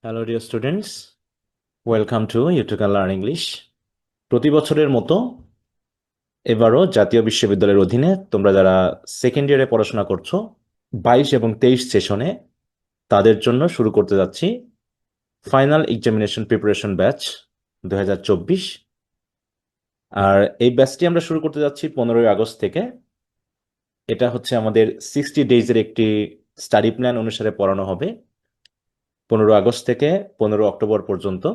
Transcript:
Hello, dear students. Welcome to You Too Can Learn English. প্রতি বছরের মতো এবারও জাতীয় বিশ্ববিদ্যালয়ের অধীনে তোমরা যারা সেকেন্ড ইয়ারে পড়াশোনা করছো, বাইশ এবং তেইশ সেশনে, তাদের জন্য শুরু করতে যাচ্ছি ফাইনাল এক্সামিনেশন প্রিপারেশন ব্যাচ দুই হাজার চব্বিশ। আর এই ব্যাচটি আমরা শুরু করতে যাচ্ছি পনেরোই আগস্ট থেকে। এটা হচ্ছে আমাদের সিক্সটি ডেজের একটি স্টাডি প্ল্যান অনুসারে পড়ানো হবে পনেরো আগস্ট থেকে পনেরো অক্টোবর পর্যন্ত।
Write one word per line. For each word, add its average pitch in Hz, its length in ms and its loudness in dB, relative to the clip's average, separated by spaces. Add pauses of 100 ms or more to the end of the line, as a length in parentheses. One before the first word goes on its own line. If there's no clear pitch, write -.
Hello, 113 200 -10
dear 117 160 -6
students. 135 500 -6 (960)
Welcome 110 420 -2
to 113 120 -2 (100)
You 156 140 0
Too 101 180 -6
Can 101 140 0
Learn 95 220 0
English. 131 280 -6 (880)
প্রতি 123 240 2
বছরের 151 340 2
মতো 131 260 0 (1300)
এবারও 117 360 4 (160)
জাতীয় 113 320 4
বিশ্ববিদ্যালয়ের 101 560 2
অধীনে 120 240 0 (240)
তোমরা 101 240 2
যারা 95 180 4 (460)
সেকেন্ড 139 280 0
ইয়ারে 135 240 4
পড়াশোনা 110 300 -2
করছো, 98 340 -4 (560)
বাইশ 123 360 2 (100)
এবং 113 100 -2 (120)
তেইশ 127 200 4 (100)
সেশনে, 107 380 -2 (840)
তাদের 107 240 6 (100)
জন্য 123 160 0 (140)
শুরু 110 220 0
করতে 101 220 0
যাচ্ছি 95 280 -2 (1000)
ফাইনাল 139 360 2 (120)
এক্সামিনেশন 110 560 -2
প্রিপারেশন 104 500 -2
ব্যাচ 104 200 0 (640)
দুই 95 180 -4
হাজার 95 260 -2
চব্বিশ। 175 360 -2 (1600)
আর 98 120 6 (260)
এই 123 140 4
ব্যাচটি 135 320 2
আমরা 170 180 0
শুরু 160 160 -4
করতে 151 200 -6
যাচ্ছি 143 220 -4 (120)
পনেরোই 117 360 2
আগস্ট 110 300 -2
থেকে। 107 180 -4 (1300)
এটা 123 200 -2
হচ্ছে 123 280 -6
আমাদের 110 240 2 (260)
সিক্সটি 143 300 -4 (100)
ডেজের 117 340 4
একটি - 200 -2 (580)
স্টাডি 107 320 0
প্ল্যান 123 280 -2
অনুসারে 107 360 -6
পড়ানো 98 320 0
হবে 110 160 -6 (1200)
পনেরো 110 300 4
আগস্ট 120 280 0
থেকে 143 200 0 (300)
পনেরো 107 320 0
অক্টোবর 107 280 -2 (100)
পর্যন্ত। 92 340 -6 (120)